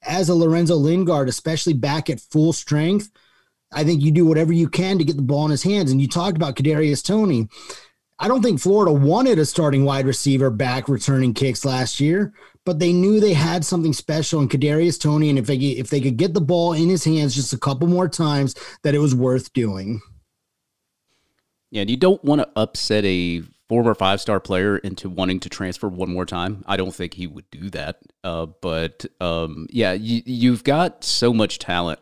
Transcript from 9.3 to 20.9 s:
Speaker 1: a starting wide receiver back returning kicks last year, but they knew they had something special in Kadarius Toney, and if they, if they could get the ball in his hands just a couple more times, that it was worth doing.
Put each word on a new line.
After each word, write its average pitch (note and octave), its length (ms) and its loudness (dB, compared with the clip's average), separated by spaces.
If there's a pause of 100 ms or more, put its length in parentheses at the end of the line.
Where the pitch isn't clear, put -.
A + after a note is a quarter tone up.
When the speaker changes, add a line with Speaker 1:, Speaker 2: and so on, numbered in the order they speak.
Speaker 1:
a D3+ 80 2
starting C#3 400 2
wide C3+ 220 0
receiver C3+ 420 2
back B2 400 -2
returning C3 460 0
kicks C3+ 280 -2
last B2+ 360 -2
year, F#3 340 0 (320)
but E3+ 140 -2
they F3 120 2
knew G3 280 4
they G3+ 140 4
had E3 300 2
something E3 300 0
special D#3 480 -2
in B2 80 2
Kadarius D3+ 500 2
Toney, D3+ 300 2
and C#3 80 2
if A#2 80 -2
they, C#3 120 0
if B2+ 340 -2
they C#3+ 100 0
could B2 160 0
get E3+ 160 0
the F#3+ 80 2
ball E3+ 320 2
in E3 160 2
his F#3 140 0
hands D3+ 320 2
just C3+ 180 -4
a B2 60 -6
couple C#3 280 0
more F3 220 2
times, C#3+ 460 0 (260)
that D3 140 0
it D3 40 2
was D3 140 4
worth B2+ 400 0
doing. G#2 480 -4 (1700)